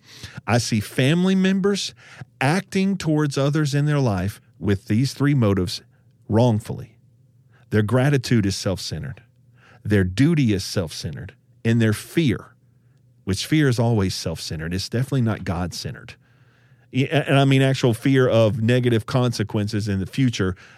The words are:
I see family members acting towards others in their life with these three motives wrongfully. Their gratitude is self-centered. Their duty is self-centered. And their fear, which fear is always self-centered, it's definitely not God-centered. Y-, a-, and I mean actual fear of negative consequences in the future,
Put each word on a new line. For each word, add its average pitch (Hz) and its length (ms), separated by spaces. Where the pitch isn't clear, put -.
I 117 100
see 113 220
family 175 560
members 190 580
acting 190 560
towards 151 420
others 143 340
in 143 120
their 147 160
life 101 400
with 98 300
these 123 260
three 143 200
motives 101 480
wrongfully. 110 680
Their 110 120
gratitude 123 640
is 92 80
self-centered. 87 680
Their 101 220
duty 127 480
is 95 100
self-centered. - 720
And 117 180
their 110 100
fear, - 600
which - 220
fear 156 220
is 123 120
always 110 340
self-centered, 82 580
it's 95 160
definitely 131 340
not 110 200
God-centered. 85 720
Y-, 131 180
a-, 147 180
and 143 80
I 139 80
mean 135 180
actual 135 320
fear 131 340
of 110 340
negative 120 440
consequences 110 840
in 98 100
the 92 80
future, 117 480